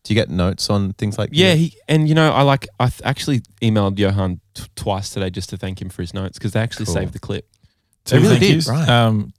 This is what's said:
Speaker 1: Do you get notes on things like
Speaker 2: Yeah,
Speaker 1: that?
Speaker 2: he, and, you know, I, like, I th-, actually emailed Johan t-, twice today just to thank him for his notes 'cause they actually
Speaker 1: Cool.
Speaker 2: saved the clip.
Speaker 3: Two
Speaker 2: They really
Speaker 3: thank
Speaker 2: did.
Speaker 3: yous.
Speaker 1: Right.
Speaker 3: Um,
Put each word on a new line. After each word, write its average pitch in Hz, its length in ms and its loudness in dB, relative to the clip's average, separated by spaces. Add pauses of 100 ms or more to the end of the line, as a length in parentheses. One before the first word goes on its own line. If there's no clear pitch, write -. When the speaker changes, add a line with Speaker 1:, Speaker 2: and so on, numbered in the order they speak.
Speaker 1:
Do - 100 -4
you 110 60 4
get - 100 -2
notes 90 400 -2
on 98 240 -2
things 104 240 -6
like 104 140 -4
Speaker 2:
Yeah, 175 200 4
Speaker 1:
that? 156 60 4
Speaker 2:
he, 160 180 0 (120)
and, 156 220 2
you 156 60 2
know, 156 160 4
I, 135 100 2
like, 139 260 2 (120)
I 120 80 2
th-, - 180 -6
actually 135 360 -2 (200)
emailed 101 380 0
Johan 95 400 0 (160)
t-, - 80 -16 (120)
twice 98 360 -6
today 95 180 -6
just 92 220 -10
to 98 60 -10
thank 95 240 -10
him 92 80 -10
for - 120 -10
his 87 120 -10
notes 95 260 -10
'cause 104 140 -6
they 107 60 -2
actually 113 280 -6
Speaker 1:
Cool. - 80 -2
Speaker 2:
saved 95 180 -4
the - 60 -14
clip. - 280 -10 (580)
Speaker 3:
Two - 100 2
Speaker 2:
They 139 60 6
really 196 140 6
Speaker 3:
thank 120 60 2
Speaker 2:
did. 185 140 6
Speaker 3:
yous. 160 120 0
Speaker 1:
Right. 139 220 0
Speaker 3:
Um, 113 500 2